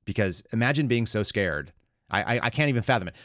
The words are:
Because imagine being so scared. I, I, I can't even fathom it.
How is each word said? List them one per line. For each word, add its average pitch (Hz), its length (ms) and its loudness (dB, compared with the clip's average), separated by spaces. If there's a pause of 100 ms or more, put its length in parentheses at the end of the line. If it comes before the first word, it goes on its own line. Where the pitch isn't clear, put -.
Because 95 440 0
imagine 123 360 2
being 117 180 2
so 107 180 -2
scared. 85 520 -2 (360)
I, 107 260 0
I, - 80 -2
I 120 60 -2
can't 147 200 0
even 120 120 2
fathom 107 260 0
it. - 60 -10 (100)